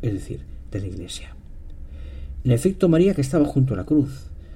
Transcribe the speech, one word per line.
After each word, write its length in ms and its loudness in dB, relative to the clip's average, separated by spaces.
es 120 0
decir, 320 -8
de 80 -4
la 80 -6
Iglesia. 480 -10
En 60 4
efecto, 360 4
María, 260 6
que 80 0
estaba 220 4
junto 300 4
a 40 0
la 80 -4
cruz, 420 2